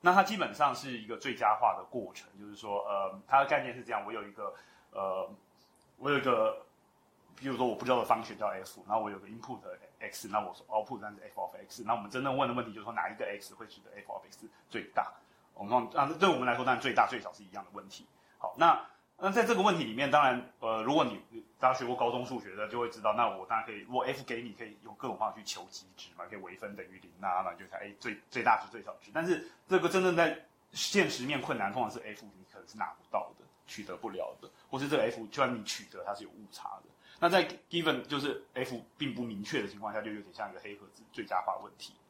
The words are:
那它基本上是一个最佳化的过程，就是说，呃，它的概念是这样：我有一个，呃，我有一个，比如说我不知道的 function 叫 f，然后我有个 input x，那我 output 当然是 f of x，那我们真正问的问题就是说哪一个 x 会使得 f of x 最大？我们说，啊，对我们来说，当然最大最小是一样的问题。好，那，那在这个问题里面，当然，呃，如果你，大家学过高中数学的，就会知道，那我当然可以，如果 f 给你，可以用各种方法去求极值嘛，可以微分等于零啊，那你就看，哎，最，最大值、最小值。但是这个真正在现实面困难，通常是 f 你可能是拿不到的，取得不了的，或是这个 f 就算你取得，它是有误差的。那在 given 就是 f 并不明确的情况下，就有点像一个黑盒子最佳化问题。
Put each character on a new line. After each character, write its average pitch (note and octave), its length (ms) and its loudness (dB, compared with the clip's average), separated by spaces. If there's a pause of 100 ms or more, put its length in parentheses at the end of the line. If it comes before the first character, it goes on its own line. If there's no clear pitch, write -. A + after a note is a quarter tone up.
那 F3+ 120 8
它 G3 80 10
基 G3 120 2
本 C#3 200 -2
上 C#3 200 4
是 B2+ 220 -6
一 G#2+ 100 -10
个 A2+ 120 -6
最 C3 160 -4
佳 G#2+ 260 4
化 G#2 160 6
的 - 80 -10
过 G#2 300 -8
程， - 120 -16 (140)
就 G#2 60 -14
是 G#2 100 -14
说， G2+ 220 -4 (100)
呃， G2 400 -2
它 C3+ 120 8
的 C#3 40 6
概 C#3 180 2
念 B2 120 -6
是 A#2+ 100 -12
这 A#2 80 -6
样： G#2 140 -2
我 G#2+ 40 -8
有 G#2+ 160 -6
一 G2+ 60 -16
个， G2+ 220 -8 (380)
呃， F#2+ 380 -2 (680)
我 C3+ 120 -2
有 C#3+ 60 4
一 B2+ 60 2
个， A2+ 340 4 (800)
比 C3+ 120 -8
如 C3 100 -2
说 B2+ 80 4
我 A2+ 80 2
不 B2 100 -8
知 B2+ 60 0
道 A#2+ 120 6
的 G#2 60 -2
function A2 260 2
叫 G#2 120 -2
f， F#2+ 420 -6
然 G#2+ 80 2
后 A2 60 2
我 G#2 80 -4
有 G2 80 -8
个 G2 100 -16
input A#2 300 -12 (400)
x， A2 300 -10
那 G#2 120 2
我 F2+ 140 -8 (160)
output G#2+ 320 -2
当 G#2 80 -10
然 G#2 60 -18
是 G#2 100 -18
f G2 160 -10
of F2 120 -8 (140)
x， - 160 -14
那 A2+ 100 2
我 A#2 60 -4
们 G2+ 100 -12
真 B2+ 140 -4
正 C3+ 100 0
问 C3+ 140 2
的 A#2+ 60 -4
问 B2 100 -2
题 A2 80 -10
就 G#2 80 -12
是 G2+ 40 -14
说 A#2 100 -8
哪 F#2 160 -2
一 G#2+ 60 -12
个 G#2+ 100 -4
x G2+ 280 -10
会 A2 140 -16
使 - 140 -20
得 - 120 -20
f G2+ 160 -16
of G2 200 -10
x - 180 -20 (220)
最 G#2+ 140 -4 (100)
大？ - 180 0 (400)
我 G2+ 120 -10
们 G#2 60 -6
说， B2 300 2
啊， C#3 180 4
对 F#3+ 80 8
我 E3 100 6
们 B2+ 100 0
来 A#2+ 100 4
说， B2 80 -2
当 B2+ 100 6
然 A#2+ 60 -2
最 B2 140 0
大 A2 120 8
最 A#2 140 -4
小 G2 140 -8
是 - 80 -20
一 F#2+ 80 -20
样 G2+ 120 -12
的 - 120 -18
问 F#2+ 120 -12
题。 - 200 -20 (320)
好， - 180 -4
那， E3 240 8 (380)
那 F#3+ 120 2
在 A3 140 6
这 A#3 100 4
个 F#3 60 4
问 G3 160 6
题 D#3 80 0
里 A2 80 -4
面， C3 180 0
当 D3 140 8
然， B2 260 2 (100)
呃， A2+ 220 0
如 C3 120 2
果 D#3 100 6
你， G#2 160 -4 (380)
大 C3 120 6
家 - 80 0
学 C3 60 -2
过 A#2+ 100 0
高 A#2+ 160 2
中 B2 140 -2
数 B2 160 -6
学 G2 160 -14
的， G#2+ 120 -4
就 A#2+ 120 -4
会 A#2 80 0
知 A2+ 140 -12
道， G#2+ 120 4
那 A2+ 140 4
我 F#2+ 160 -4
当 A2+ 140 -2
然 A2 80 -4
可 A#2 40 -12
以， G#2 100 -10
如 G#2+ 120 -14
果 B2 120 0
f C3+ 200 -4
给 A#2 160 -6
你， A#2 140 -12
可 A#2 100 -12
以 G#2 180 -16
用 G#2+ 120 -18
各 C3+ 120 -10
种 G2+ 120 -6
方 G#2+ 120 0
法 G2 60 -12
去 G#2+ 80 -16
求 - 260 -8
极 - 140 -18 (100)
值 - 220 -18
嘛， F2 140 -12
可 G#2+ 40 -12
以 G2 40 -12
微 F#2+ 180 -14
分 G2+ 180 -12
等 F#2 120 -12
于 F#2+ 140 -20
零 F2+ 100 -20 (100)
啊， F#2+ 240 0
那 F2+ 80 -4
你 E2+ 60 -14
就 F#2 80 -16
看， F#2 140 -12
哎， G2+ 200 -12
最， A2 180 -6 (120)
最 A#2+ 120 -4
大 A2+ 140 8
值、 - 140 -8
最 A2 120 -14
小 - 200 -12
值。 - 100 -20
但 E3 140 -2
是 E3+ 200 0 (220)
这 F3+ 100 4
个 E3 80 2
真 F#3 160 2
正 F3+ 140 4
在 E3 260 2 (300)
现 F3+ 380 2
实 B2+ 160 -6
面 C#3+ 160 -2
困 D#3 160 -4
难， G2+ 120 0
通 B2+ 120 -2
常 G#2+ 80 -2
是 A2+ 80 -10
f G#2+ 260 -12 (100)
你 F#2+ 160 -20
可 - 80 -20
能 F2+ 80 -20
是 A2 120 -20
拿 F2+ 80 -2
不 - 240 -14
到 F#2 280 -2
的， - 60 -20 (220)
取 - 180 -12
得 F2+ 100 -8
不 A2 140 -8
了 F2 320 -6
的， - 80 -18 (220)
或 C3 80 -4
是 C#3+ 100 -2
这 D3+ 80 4
个 B2 60 6
f A2+ 240 0
就 G2+ 80 -14
算 B2+ 200 2
你 A2 100 -6
取 - 260 -8
得， F#2 160 -12
它 G2+ 80 -2
是 G#2 100 -10
有 F2 60 -16
误 G#2 200 -20
差 G2 320 -12
的。 - 20 -20 (340)
那 E3+ 100 4
在 F3+ 180 6 (220)
given D#3 360 2
就 C#3+ 140 -2
是 C3+ 240 -2 (120)
f B2+ 260 -4 (160)
并 C3+ 180 -4
不 A#2 60 -6
明 G#2+ 240 -6
确 C#3 160 -2
的 G2+ 80 -4
情 G2+ 100 -14
况 G2+ 140 -6
下， G#2+ 80 -2
就 G#2+ 100 -8
有 G#2 120 -8
点 F#2+ 100 -20
像 G#2 180 -8
一 F#2 40 -16
个 F2+ 60 -14
黑 G#2 160 -12
盒 G2+ 180 -20
子 - 80 -20 (100)
最 G#2+ 140 -8
佳 F#2 160 -2
化 F#2 200 -2
问 G2 140 -14
题。 - 160 -16 (180)